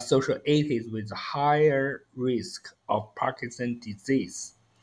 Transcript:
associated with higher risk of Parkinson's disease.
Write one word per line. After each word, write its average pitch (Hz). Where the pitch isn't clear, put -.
associated 135
with 107
higher 143
risk 123
of -
Parkinson's 123
disease. 107